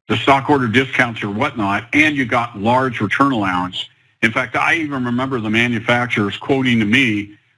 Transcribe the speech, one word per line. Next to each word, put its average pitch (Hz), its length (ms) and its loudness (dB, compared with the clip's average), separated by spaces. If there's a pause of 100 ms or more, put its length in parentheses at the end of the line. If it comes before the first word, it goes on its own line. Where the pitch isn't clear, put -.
the 110 100 -2
stock 135 320 2
order 135 200 2
discounts 120 560 0
or 104 60 -4
whatnot, 107 600 -2
and 151 220 2
you 135 100 -2
got 120 320 -2
large 120 440 0
return 135 320 0
allowance. 92 520 -2 (380)
In 117 80 2
fact, 123 240 -4
I 151 220 2
even 143 280 -4
remember 123 360 -2
the 107 100 -2
manufacturers 117 840 0
quoting 131 420 2
to 107 80 2
me, 107 500 0 (220)